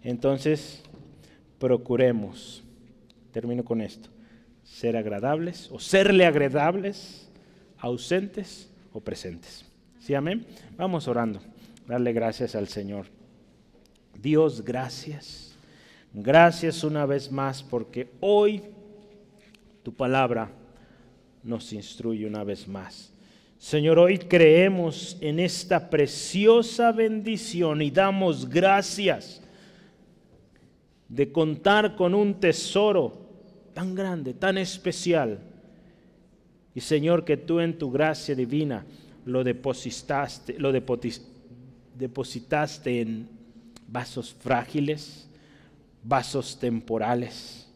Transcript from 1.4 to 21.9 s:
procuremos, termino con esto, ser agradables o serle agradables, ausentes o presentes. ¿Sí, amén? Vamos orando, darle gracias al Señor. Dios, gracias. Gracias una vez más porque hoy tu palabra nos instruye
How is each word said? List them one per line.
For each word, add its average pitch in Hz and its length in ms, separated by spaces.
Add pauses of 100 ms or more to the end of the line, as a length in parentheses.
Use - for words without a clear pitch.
procuremos, 120 1040 (680)
termino 120 340
con 117 160
esto, - 300 (520)
ser - 340
agradables 127 760
o - 80
serle 190 480
agradables, 151 1040 (480)
ausentes 185 920 (240)
o 214 80
presentes. - 640 (340)
¿Sí, - 140
amén? 165 320 (320)
Vamos 175 320
orando, 117 320 (460)
darle 120 260
gracias 113 420
al 101 140
Señor. 101 380 (1120)
Dios, 151 420
gracias. 127 920 (600)
Gracias 160 680
una 151 220
vez 139 260
más 135 300
porque 120 480 (100)
hoy 208 400 (1200)
tu 120 120
palabra 123 560 (920)
nos 113 300
instruye 107 540